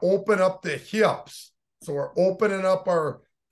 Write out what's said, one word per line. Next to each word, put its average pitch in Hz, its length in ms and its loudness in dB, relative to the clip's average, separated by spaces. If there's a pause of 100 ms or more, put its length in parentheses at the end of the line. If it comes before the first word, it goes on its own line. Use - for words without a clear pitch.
open 196 400 2
up 185 200 0
the 156 140 -4
hips. - 800 -2 (300)
So 156 100 -8
we're 143 260 -6
opening 190 460 0
up 190 240 0
our 160 320 -2 (300)